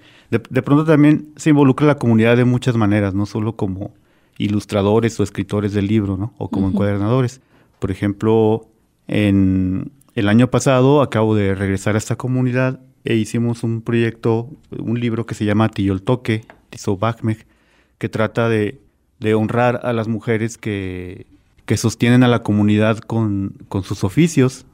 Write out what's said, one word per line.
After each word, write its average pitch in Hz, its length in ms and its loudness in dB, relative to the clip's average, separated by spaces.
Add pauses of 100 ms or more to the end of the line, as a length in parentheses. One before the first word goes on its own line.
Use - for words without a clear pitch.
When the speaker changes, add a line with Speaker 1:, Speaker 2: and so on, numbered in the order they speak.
(300)
Speaker 1:
De, 110 200 0
de 123 120 -2
pronto 147 240 2
también 151 500 4
se - 140 -2
involucra 143 360 4
la 143 120 4
comunidad 117 400 4
de 123 80 4
muchas 123 320 0
maneras, 101 360 2
no 101 120 -2
solo 110 320 -6
como 98 340 -8 (460)
ilustradores 104 800 0
o 104 40 -2
escritores 101 500 -4
del 101 140 -2
libro, 101 300 0
¿no? 101 200 -8
O - 120 -8
como 98 180 -2
Speaker 2:
Ujú. 95 80 -2
Speaker 1:
encuadernadores. 104 640 -2 (380)
Por 95 120 -6
ejemplo, 107 760 0 (400)
en 95 840 0 (240)
el 104 140 0
año 120 200 4
pasado 131 520 4
acabo 110 340 0
de 98 180 0
regresar 98 420 -2
a - 20 0
esta 110 180 -4
comunidad 127 640 -2 (240)
e 113 120 -2
hicimos 117 480 -2
un 113 180 -4
proyecto, 117 680 -2 (280)
un 110 220 -6
libro 117 260 -4
que - 100 -12
se 107 100 -4
llama 107 240 2
Tiyoltoque, 107 760 -2 (240)
Tizobacmej, 110 760 -6 (520)
que 110 120 -8
trata 110 380 -2
de, 107 320 -2 (400)
de 110 160 0
honrar 117 480 0
a 123 100 -4
las 110 140 -4
mujeres 110 500 -4
que, 92 680 -10 (380)
que 110 120 0
sostienen 120 460 2
a 123 40 6
la 117 140 2
comunidad 104 580 2
con, 104 540 -4 (160)
con 98 140 -4
sus - 200 -8
oficios, 131 720 0